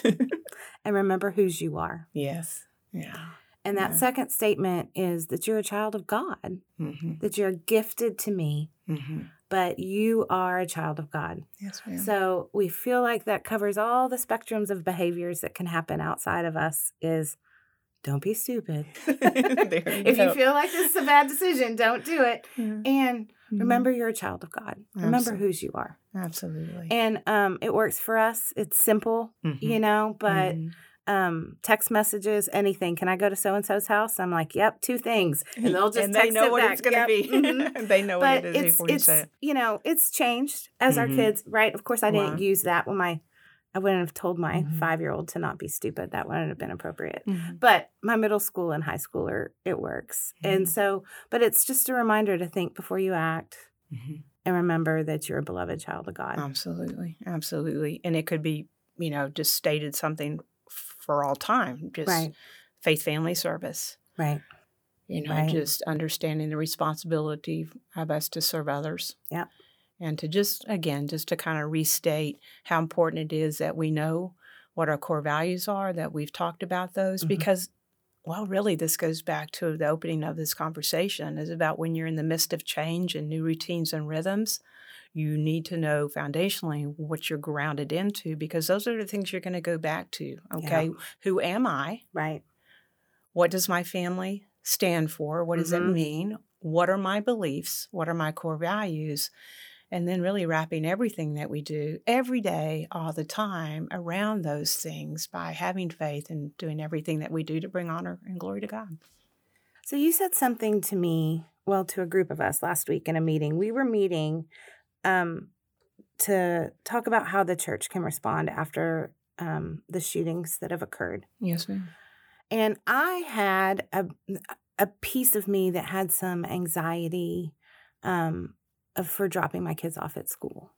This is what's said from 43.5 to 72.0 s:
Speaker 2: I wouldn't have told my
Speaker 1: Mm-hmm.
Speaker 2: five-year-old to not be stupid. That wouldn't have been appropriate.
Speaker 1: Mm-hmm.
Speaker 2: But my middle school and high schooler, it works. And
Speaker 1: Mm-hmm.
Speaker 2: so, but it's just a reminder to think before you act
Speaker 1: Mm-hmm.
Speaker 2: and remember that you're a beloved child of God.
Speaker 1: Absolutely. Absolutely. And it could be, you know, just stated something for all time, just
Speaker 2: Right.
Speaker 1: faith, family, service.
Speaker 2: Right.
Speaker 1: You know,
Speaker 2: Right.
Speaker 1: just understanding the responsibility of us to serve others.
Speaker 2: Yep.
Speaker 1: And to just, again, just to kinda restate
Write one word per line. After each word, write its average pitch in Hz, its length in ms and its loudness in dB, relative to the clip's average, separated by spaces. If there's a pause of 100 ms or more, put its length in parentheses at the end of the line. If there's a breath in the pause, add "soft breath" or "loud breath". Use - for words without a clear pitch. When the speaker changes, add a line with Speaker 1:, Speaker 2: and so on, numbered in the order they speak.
Speaker 2:
I 190 40 0
wouldn't 190 220 4
have 170 120 -2
told 180 240 -2
my 170 240 0
Speaker 1:
Mm-hmm. 156 160 -2
Speaker 2:
five-year-old 160 520 0
to 170 100 -6
not - 180 -2
be - 100 -10
stupid. - 440 -6
That - 160 -4
wouldn't 160 220 -2
have - 100 -6
been - 120 -6
appropriate. - 560 -8
Speaker 1:
Mm-hmm. 175 280 -4
Speaker 2:
But 196 340 6 (140)
my 226 120 2
middle 214 240 2
school 175 320 -2
and 151 120 -2
high - 140 -4
schooler, - 500 -4 (180)
it - 140 -2
works. - 540 -6 (100)
And 190 220 4
Speaker 1:
Mm-hmm. 175 60 -2
Speaker 2:
so, 196 320 2 (280 loud breath)
but 233 100 4
it's - 240 6
just 262 240 0
a 262 40 2
reminder 214 440 4
to 175 100 -2
think 175 280 -2
before - 240 -4
you 190 140 2
act 160 440 -2 (360)
Speaker 1:
Mm-hmm. 143 280 -10 (240)
Speaker 2:
and 185 100 2
remember 160 480 2
that 151 260 -4
you're - 100 -2
a 147 40 -2
beloved 90 360 -4
child - 280 -8
of - 80 -10
God. - 240 -4
Speaker 1:
Absolutely. 165 800 -6 (100)
Absolutely. 156 760 -4
And 170 120 0
it 160 100 0
could 160 160 -2
be, 156 260 -4 (300)
you 165 140 -4
know, 143 180 -2
just 147 240 0
stated 151 420 0
something 156 440 -4 (300)
for - 540 -2
all 139 120 2
time, 160 580 0
just 156 160 -4
Speaker 2:
Right. 160 240 2 (480 loud breath)
Speaker 1:
faith, 156 220 2
family, 160 320 0
service. - 600 -6 (200)
Speaker 2:
Right. 147 240 0 (680)
Speaker 1:
You 160 140 -4
know, 151 100 -4
Speaker 2:
Right. 156 180 2
Speaker 1:
just 156 340 0
understanding 156 680 -2
the 151 80 -2
responsibility 156 1080 -2 (280)
of 160 140 -4
us 151 200 0
to 160 120 -6
serve 156 260 -2
others. 147 480 -4 (140)
Speaker 2:
Yep. 165 200 -6 (500 soft breath)
Speaker 1:
And 156 200 -4
to 160 80 -6
just, 202 400 0
again, 156 400 -2
just 156 200 -6
to 170 100 0
kinda 156 300 -2
restate 156 720 0 (240 loud breath)